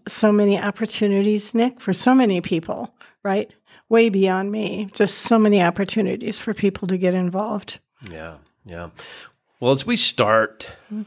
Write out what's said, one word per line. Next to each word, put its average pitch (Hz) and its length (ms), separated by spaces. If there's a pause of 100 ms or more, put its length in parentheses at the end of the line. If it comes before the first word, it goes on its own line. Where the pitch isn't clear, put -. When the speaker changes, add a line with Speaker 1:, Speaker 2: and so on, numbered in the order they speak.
Speaker 1:
so - 240
many 202 280
opportunities, 208 960
Nick, 240 260
for 196 140
so 254 200
many 214 280
people, - 520 (280)
right? 202 280 (400)
Way 226 200
beyond 190 420
me, 208 420
just 196 240
so 226 200
many 208 240
opportunities 196 760
for - 160
people 196 340
to 185 100
get 180 160
involved. 190 640 (320)
Speaker 2:
Yeah, 80 260 (300)
yeah. 85 240 (680)
Well, 127 120
as 135 140
we 233 100
start - 720 (240)
Speaker 1:
Mm-hmm. 214 140